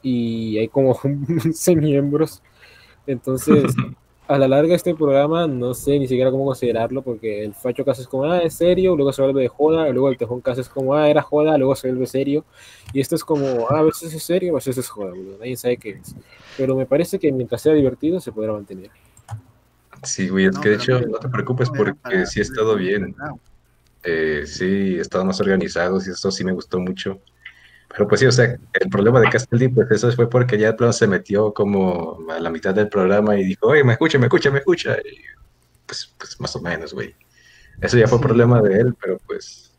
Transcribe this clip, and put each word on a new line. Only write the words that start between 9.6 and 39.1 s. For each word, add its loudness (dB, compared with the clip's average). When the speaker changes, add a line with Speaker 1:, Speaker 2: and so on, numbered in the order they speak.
Speaker 1:
luego 2
el -2
Tejón -6
Caso -2
es -10
como, -2
"Ah, 4
era 4
joda", 2
luego 2
se -6
vuelve -2
serio. -2
Y 0
esto -2
es -4
como, -2
"Ah, 2
a 4
veces -2
es -10
serio, -2
a 0
veces -4
es -6
joda", -10
boludo. -16
Nadie -10
sabe -2
qué -12
es. -18
Pero 0
me 0
parece 0
que 2
mientras -4
sea 4
divertido 2
se -12
podrá -6
mantener. -12
Speaker 2:
Sí, -4
güey, 2
es 4
Speaker 3:
No, -8
Speaker 2:
que 2
de 4
Speaker 3:
pero -6
Speaker 2:
hecho, 2
Speaker 3:
mira, -2
Speaker 2:
no -4
te -8
preocupes -2
Speaker 3:
no -6
era 2
Speaker 2:
porque -4
Speaker 3:
para -2
Speaker 2:
sí -6
ha 0
estado 0
Speaker 3:
hacerle -2
Speaker 2:
bien. -4
Speaker 3:
bravo. -12
Speaker 2:
Eh, -2
sí, -2
estaban -2
más -2
organizados 0
y -8
eso -4
sí -6
me -2
gustó -6
mucho. -6
Pero 0
pues 2
sí, 6
o 6
sea, 2
el 0
problema 4
de 6
Castaldi, 0
pues 2
eso 2
fue 2
porque 2
ya 2
de 2
plano 2
se 2
metió 0
como 0
a -8
la -6
mitad -4
del 2
programa 2
y 0
dijo, 0
"Oye, 6
me 4
escucha, 2
me 4
escucha, 2
me 0
escucha". -2
Y -14
pues, -14
pues -18
más -8
o -8
menos, -8
güey. -12
Eso 2
ya 6
fue 4
Speaker 4:
Sí. -2
Speaker 2:
problema 4
de 4
él, 2
pero -4